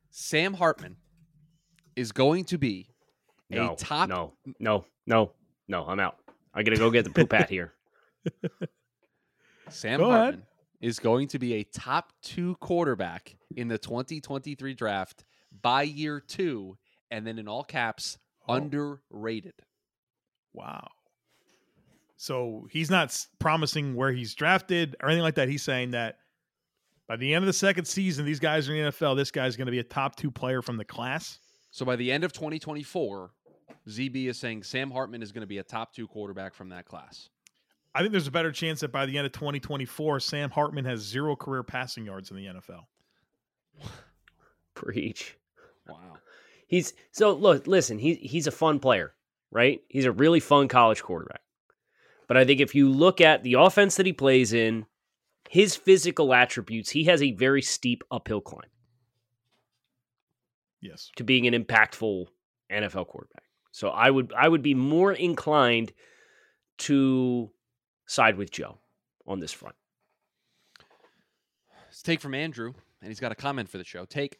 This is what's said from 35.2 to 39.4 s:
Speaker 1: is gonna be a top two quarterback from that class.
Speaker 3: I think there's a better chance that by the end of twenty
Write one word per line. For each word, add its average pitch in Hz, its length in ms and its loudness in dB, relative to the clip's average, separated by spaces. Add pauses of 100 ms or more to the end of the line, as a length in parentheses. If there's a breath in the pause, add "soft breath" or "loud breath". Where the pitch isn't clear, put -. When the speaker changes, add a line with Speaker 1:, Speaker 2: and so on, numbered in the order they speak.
Speaker 1:
is 101 80 -16
gonna 110 160 -14
be 98 100 -10
a 98 60 -10
top 117 300 -12
two 113 140 -14
quarterback 98 460 -14
from 92 160 -20
that 90 160 -20
class. - 440 -20 (640)
Speaker 3:
I 135 80 -4
think 208 100 -2
there's 175 160 -2
a 135 40 -12
better 165 200 -2
chance 160 300 -6
that 147 100 -6
by 139 140 -4
the 135 120 -6
end 143 80 -4
of 135 80 -6
twenty 143 260 -8